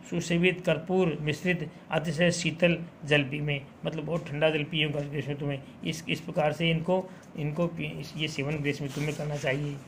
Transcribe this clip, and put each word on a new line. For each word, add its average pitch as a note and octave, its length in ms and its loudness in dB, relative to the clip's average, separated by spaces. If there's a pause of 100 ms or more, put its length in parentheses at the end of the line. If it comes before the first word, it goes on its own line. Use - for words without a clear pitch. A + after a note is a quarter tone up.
(100)
सुसेवित F3 560 2
कर्पूर E3 540 2
मिश्रित D3+ 500 0 (200)
अतिशय D#3+ 400 4
शीतल E3+ 480 2 (260)
जल D3 180 6
पीवें, C#3+ 440 -2 (200)
मतलब D#3 180 -4
बहुत D#3 240 -4
ठंडा D3+ 220 4
जल D3+ 140 0
पिएगा D3+ 360 0
ग्रीष्म C#3+ 320 -4
ऋतु D3 140 -4
में। C#3 160 -2 (220)
इस, D#3+ 240 -2
इस D3+ 120 0
प्रकार D3+ 320 2
से E3 180 2
इनको, F3+ 400 0 (260)
इनको D3+ 300 0
पी-, D#3+ 260 -4
इस, D#3 240 -10
ये D3+ 120 -2
सेवन D3 240 -2
ग्रीष्म D3 320 0
ऋतु C#3 160 -6
में D3 140 -2
करना D3 220 -4
चाहिए। C#3+ 400 -2 (120)